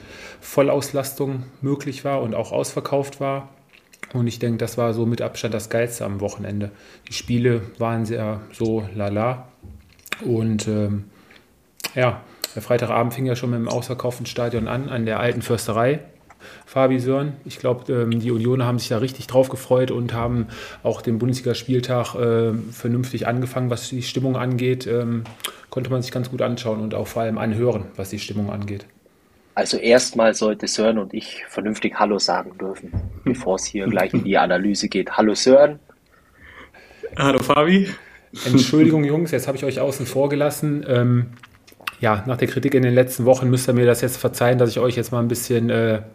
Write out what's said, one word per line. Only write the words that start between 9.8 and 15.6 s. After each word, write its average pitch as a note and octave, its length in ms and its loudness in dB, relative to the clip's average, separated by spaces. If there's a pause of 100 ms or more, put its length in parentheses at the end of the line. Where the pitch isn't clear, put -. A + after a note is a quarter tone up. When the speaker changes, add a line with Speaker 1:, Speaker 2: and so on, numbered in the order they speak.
Speaker 1:
Und, A2+ 440 0
ähm, G#2 380 -2 (880)
ja, B2 260 2 (320)
der G#2+ 80 -8
Freitagabend A#2+ 540 0
fing C3 100 -4
ja B2 100 0
schon B2 140 -4
mit A#2+ 100 -2
dem A#2 80 -2
ausverkauften B2 600 -4
Stadion A#2 400 -2
an, B2+ 200 -4
an A#2 200 -2
der G#2+ 120 0
Alten A#2+ 220 0
Försterei. A#2+ 560 0 (680)